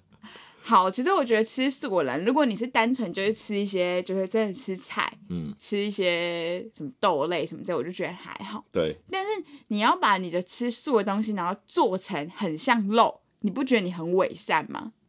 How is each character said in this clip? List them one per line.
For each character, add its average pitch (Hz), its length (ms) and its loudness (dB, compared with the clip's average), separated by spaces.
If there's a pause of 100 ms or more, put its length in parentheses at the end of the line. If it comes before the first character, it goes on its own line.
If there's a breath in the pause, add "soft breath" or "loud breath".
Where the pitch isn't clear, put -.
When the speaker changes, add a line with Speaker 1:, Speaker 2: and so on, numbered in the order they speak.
(680 loud breath)
Speaker 1:
好， 190 220 6
其 254 140 -4
实 349 100 2
我 349 100 4
觉 233 120 2
得 214 80 4
吃 254 260 0
素 254 280 -2
的 156 80 4
人， 139 200 -2
如 240 80 4
果 302 100 6
你 233 120 2
是 226 100 -2
单 240 260 2
纯 226 220 -2
就 190 100 -2
是 208 80 2
吃 214 240 -4
一 202 80 0
些， 180 380 0
就 185 140 -4
是 190 120 0
真 220 200 0
的 202 40 -4
吃 185 240 -6
菜， - 400 -4 (140)
Speaker 2:
嗯。 170 300 -6
Speaker 1:
吃 - 180 -4
一 208 140 0
些 175 840 -2
什 - 80 -12
么 143 60 -8 (100)
豆 160 280 2
类 170 180 -2
什 160 100 -10
么 151 80 -14
之 180 80 -6
类， 165 60 -2
我 123 60 -2
就 165 80 -8
觉 185 120 -6
得 156 80 -4
还 - 220 -14 (100)
好。 208 280 -12
Speaker 2:
对。 78 260 0 (140)
Speaker 1:
但 381 120 -2
是 403 60 -6 (380 loud breath)
你 208 100 -2
要 240 180 4
把 240 220 2
你 185 100 -4
的 170 140 -2
吃 240 300 -4
素 247 260 0
的 202 60 4
东 202 180 0
西， 214 120 -2
然 175 140 -2
后 185 80 -2 (120)
做 240 280 2
成 165 400 -4
很 165 220 -2
像 233 300 4
肉， 220 340 4 (200)
你 202 100 0
不 240 120 -2
觉 262 120 2
得 214 60 6
你 180 100 -2
很 170 240 -4
伪 185 180 4
善 165 380 0
吗？ 67 200 -8 (180)